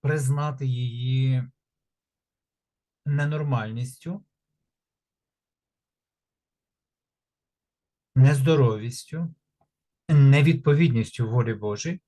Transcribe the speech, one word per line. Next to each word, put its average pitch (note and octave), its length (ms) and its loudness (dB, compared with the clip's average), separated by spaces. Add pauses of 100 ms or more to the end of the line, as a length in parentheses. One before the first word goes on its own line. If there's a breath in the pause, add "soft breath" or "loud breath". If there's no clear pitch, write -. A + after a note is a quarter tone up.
признати C#3+ 580 -2
її B2+ 760 -2 (1600)
ненормальністю, C#3+ 1200 -6 (4000)
нездоровістю, C3+ 1200 2 (760)
невідповідністю C#3 1200 4
волі A#2 240 0
Божій G#2 540 -8